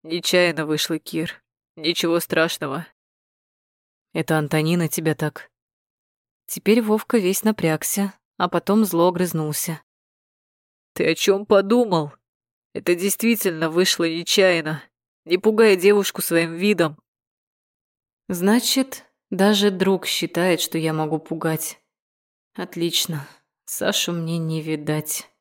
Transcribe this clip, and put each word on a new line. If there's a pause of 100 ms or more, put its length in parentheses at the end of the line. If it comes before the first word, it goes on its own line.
«Нечаянно
вышло,
Кир. (340)
Ничего
страшного». (1300)
«Это
Антонина
тебя
так». (960)
Теперь
Вовка
весь
напрягся, (220)
а
потом
зло
огрызнулся. (1120)
«Ты
о
чём
подумал? (640)
Это
действительно
вышло
нечаянно. (420)
Не
пугай
девушку
своим
видом». (1300)
«Значит, (240)
даже
друг
считает,
что
я
могу
пугать. (760)
Отлично, (480)
Сашу
мне
не
видать». (100)